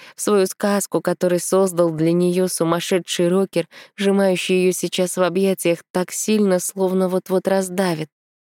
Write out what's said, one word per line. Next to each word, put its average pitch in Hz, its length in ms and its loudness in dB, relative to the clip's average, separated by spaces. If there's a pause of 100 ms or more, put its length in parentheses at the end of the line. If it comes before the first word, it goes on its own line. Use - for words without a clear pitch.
(140)
в - 60 -14
свою 196 260 2
сказку, 202 540 -2
которую 175 400 0
создал 175 500 2
для 160 220 0
нее 180 340 2
сумасшедший 170 840 -2
рокер, 180 380 0 (300)
сжимающий 196 640 2
ее 180 120 2
сейчас 180 440 -4
в 185 60 0
объятиях 180 580 0 (100)
так 185 220 -4
сильно, 202 480 2
словно 185 480 -2
вот-вот 185 400 -2
раздавит. 185 600 -2 (320)